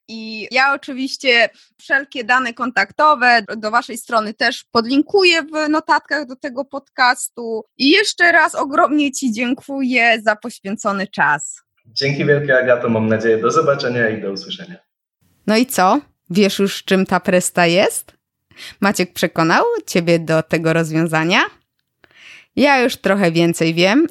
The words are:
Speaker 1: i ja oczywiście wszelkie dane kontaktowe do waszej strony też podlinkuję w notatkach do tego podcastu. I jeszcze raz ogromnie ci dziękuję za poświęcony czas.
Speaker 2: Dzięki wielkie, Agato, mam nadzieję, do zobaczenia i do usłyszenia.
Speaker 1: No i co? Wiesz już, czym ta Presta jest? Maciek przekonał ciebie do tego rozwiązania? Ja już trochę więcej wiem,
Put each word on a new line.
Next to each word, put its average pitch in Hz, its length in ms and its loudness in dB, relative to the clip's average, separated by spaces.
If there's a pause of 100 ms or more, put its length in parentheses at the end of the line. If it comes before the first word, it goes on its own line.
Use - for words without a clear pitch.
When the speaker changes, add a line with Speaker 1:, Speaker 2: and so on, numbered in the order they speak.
Speaker 1:
i 220 420 -12
ja 269 240 2
oczywiście 262 720 0 (320)
wszelkie 277 440 -4
dane 247 300 0
kontaktowe 240 880 2 (120)
do 214 140 -6
waszej 240 280 -2
strony 220 360 -4
też - 360 -4
podlinkuję 302 720 2
w 311 260 -4
notatkach 302 580 -2
do 254 100 -14
tego 269 280 -10
podcastu. 240 1000 -4 (120)
I 269 140 0
jeszcze 359 420 2
raz 320 220 2
ogromnie 294 580 0
ci 262 200 -4
dziękuję 240 920 -2
za 214 120 2
poświęcony 202 720 -6
czas. 147 540 -2 (260)
Speaker 2:
Dzięki 139 380 -4
wielkie, 143 340 2
Agato, 123 300 2
mam 110 200 0
nadzieję, 110 300 2
do 117 120 0
zobaczenia 135 580 0
i 107 140 -6
do 98 100 -6
usłyszenia. 92 440 -14 (680)
Speaker 1:
No 214 100 0
i 247 100 2
co? 196 340 2 (300)
Wiesz 196 280 2
już, 196 260 -2
czym 190 220 0
ta 180 140 0
Presta 180 460 0
jest? - 480 0 (680)
Maciek 196 320 -2
przekonał 175 520 0 (220)
ciebie 170 320 0
do 160 240 -2
tego 160 300 -2
rozwiązania? 160 680 0 (1160)
Ja 269 260 4
już 254 140 0
trochę 196 360 0
więcej 165 420 2
wiem, 202 360 2